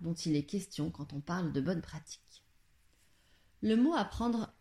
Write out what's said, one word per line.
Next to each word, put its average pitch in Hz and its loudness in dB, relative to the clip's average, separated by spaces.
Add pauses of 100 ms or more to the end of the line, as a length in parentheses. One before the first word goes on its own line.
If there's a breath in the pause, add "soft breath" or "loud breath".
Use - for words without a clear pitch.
dont 170 -2
il 160 0
est 147 0
question 175 -4
quand 147 -10
on 143 -6
parle 170 -2
de 139 2
bonnes 165 0
pratiques. - -18 (1160 soft breath)
Le 220 4
mot 285 6
apprendre 226 0